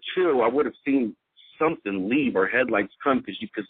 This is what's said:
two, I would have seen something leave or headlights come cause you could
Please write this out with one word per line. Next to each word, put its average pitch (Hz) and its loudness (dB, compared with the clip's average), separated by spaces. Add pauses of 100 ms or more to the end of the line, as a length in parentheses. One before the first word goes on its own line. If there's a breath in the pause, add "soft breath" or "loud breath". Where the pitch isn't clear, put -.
(160)
two, 165 2
I 113 4
would 131 0
have 117 -8 (100)
seen 131 0 (440)
something 101 -2
leave 127 0
or 95 2
headlights 113 0 (100)
come 131 2
cause - -10
you 110 -10
could 104 -8